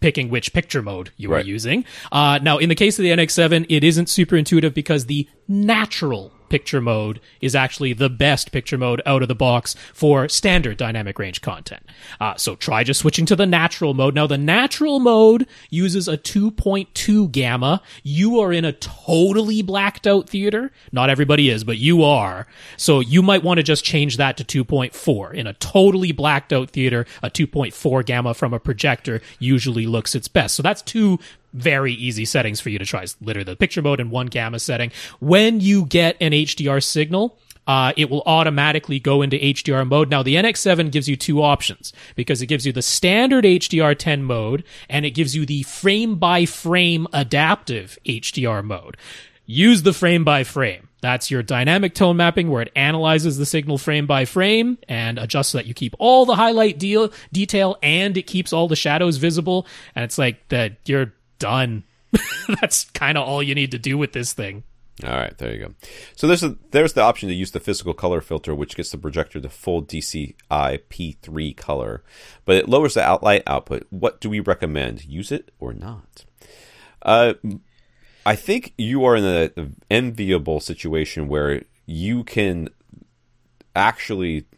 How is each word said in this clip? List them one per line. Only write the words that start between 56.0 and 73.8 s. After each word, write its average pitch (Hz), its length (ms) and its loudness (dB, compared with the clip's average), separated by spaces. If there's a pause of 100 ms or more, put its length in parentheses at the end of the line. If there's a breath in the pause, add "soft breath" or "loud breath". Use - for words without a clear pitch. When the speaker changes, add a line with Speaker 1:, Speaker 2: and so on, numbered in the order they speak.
Speaker 1:
all 254 260 6
the 240 80 2
highlight 220 460 2
deal, 208 320 0 (200 loud breath)
detail, 196 480 0
and 175 360 0
it 185 100 -6
keeps - 260 -6
all 170 140 0
the 160 80 -2
shadows 156 440 0
visible. 170 500 -2 (260 loud breath)
And 127 100 -6
it's - 140 -10
like, 123 300 -2
that 113 380 -2
you're 135 260 -2 (280)
done. 113 420 -4 (360)
<laughs> - 420 -8
That's - 300 -2
kinda 147 300 -2
all 139 220 -4
you 139 120 -2
need 139 180 0
to 127 60 -6
do 135 200 -4
with 147 140 -4
this 120 200 -8
thing. 101 300 -10 (420)
Speaker 2:
All 62 60 -8
right, 60 260 -6
there 60 160 -8
you 57 60 -10
go. 50 160 -14 (420 loud breath)
So - 120 -2
there's 170 160 4
a, 143 120 -6 (140)
there's 156 240 2
the 170 80 2
option 113 260 2
to 92 60 -4
use 92 160 -6
the 87 100 -8
physical 92 320 -6
color 87 300 -4
filter, 78 320 -8
which 71 220 -10
gets - 160 -10
the - 40 -12
projector 76 440 -8
the 67 100 -14
full 87 320 -6
D 78 180 -10
C 73 360 -10 (140)
I 71 280 -2 (100)
P 80 320 -12
three 78 320 -10
color, 58 500 -8 (440 loud breath)
but 95 100 6
it 92 120 2
lowers 135 260 4
the 110 80 0
out-, 78 200 2
light 104 240 4
output. - 440 -6